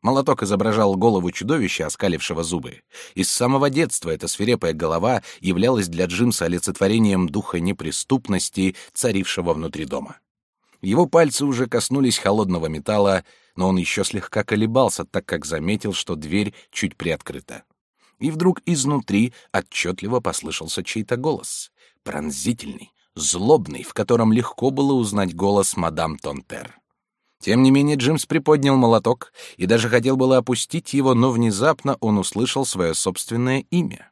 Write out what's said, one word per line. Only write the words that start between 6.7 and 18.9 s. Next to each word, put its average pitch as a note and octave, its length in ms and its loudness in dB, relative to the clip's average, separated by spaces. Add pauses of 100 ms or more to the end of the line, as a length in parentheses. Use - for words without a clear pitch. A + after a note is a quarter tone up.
духа G2 320 -4
неприступности, F#2+ 1160 -2 (160)
царившего F#2+ 640 -2
внутри D#2 320 -6
дома. - 320 -10 (640)
Его A#2+ 240 2
пальцы D3 400 2
уже B2+ 200 0
коснулись B2 520 0
холодного F#2+ 480 0
металла, F#2+ 580 0 (320)
но F#2 120 0
он F#2 80 2
еще F#2 280 -2
слегка - 400 -4
колебался, A2 600 0
так - 200 -6
как D2+ 220 -6
заметил, F2+ 460 -4
что - 220 -6
дверь E2 400 -4 (160)
чуть - 260 -6
приоткрыта. - 680 -8 (540)
И C#3 120 -2
вдруг E3+ 360 2
изнутри B2 680 0 (200)